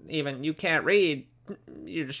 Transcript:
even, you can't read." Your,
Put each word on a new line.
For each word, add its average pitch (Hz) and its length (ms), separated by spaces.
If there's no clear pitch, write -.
even, 139 340
you 156 100
can't 160 300
read." 160 440
Your, 139 220